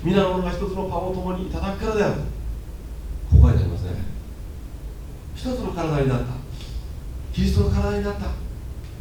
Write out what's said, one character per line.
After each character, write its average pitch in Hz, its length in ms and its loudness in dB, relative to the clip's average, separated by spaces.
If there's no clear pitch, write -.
皆 190 200 6
の 185 160 2
者 180 60 0
が 180 60 0
一 185 60 -2
つ - 40 -4
の 190 240 -2
パ 175 100 -4
ン 180 140 -2
を 185 40 -2
共 180 200 -2
に 180 140 -4
い - 40 -6
た 165 80 -4
だ 196 140 -2
く 196 100 -6
か 220 40 0
ら 220 80 0
で 202 100 4
あ - 40 4
る。 131 40 0
こ - 120 10
こ - 80 12
に - 80 6
な - 60 4
り - 40 0
ま - 100 -2
す - 60 -4
ね。 - 80 -4
一 - 80 -10
つ 254 160 -2
の 196 140 -4
体 156 280 0
に 131 60 4
な 123 80 4
っ 120 40 0
た。 123 60 -2
キ - 80 0
リ 190 80 4
ス 190 80 4
ト 196 80 6
の - 40 4
体 202 280 2
に 202 80 0
な 202 60 0
っ 202 40 -6
た。 202 60 -6